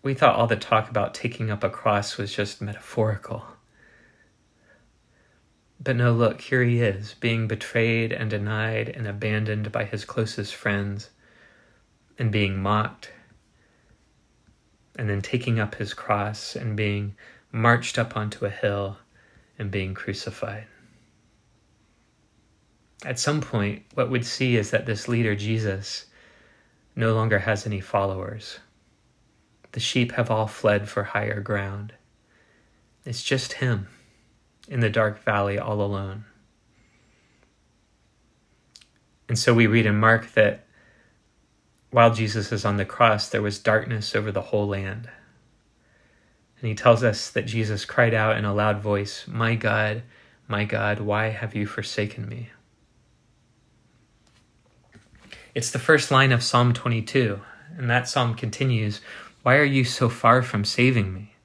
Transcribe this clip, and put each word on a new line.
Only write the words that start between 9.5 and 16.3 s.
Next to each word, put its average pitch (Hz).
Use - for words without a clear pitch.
by 113
his 104
closest 107
friends 101
and 120
being 98
mocked, 104
and 107
then 101
taking 120
up 104
his 101
cross 104